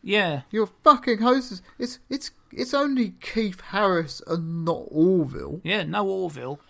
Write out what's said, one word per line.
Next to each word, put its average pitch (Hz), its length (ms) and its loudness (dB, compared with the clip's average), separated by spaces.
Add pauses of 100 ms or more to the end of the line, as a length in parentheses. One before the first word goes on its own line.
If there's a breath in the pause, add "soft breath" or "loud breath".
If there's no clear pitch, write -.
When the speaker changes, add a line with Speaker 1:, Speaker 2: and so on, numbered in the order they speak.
Speaker 1:
Yeah. 185 380 2 (100)
Speaker 2:
your 208 160 0 (160)
fucking 254 340 6
host 254 320 2
is, 185 120 -14 (180 soft breath)
it's, 240 180 -6 (100)
it's, 269 220 -8 (220)
it's 247 200 -6
only 269 480 0
Keith 214 400 -4
Harris 185 640 0
and 165 400 -4
not 165 220 -2
Orville. 156 760 2
Speaker 1:
Yeah, 196 180 -2
no 190 240 -2
Orville. 156 640 -6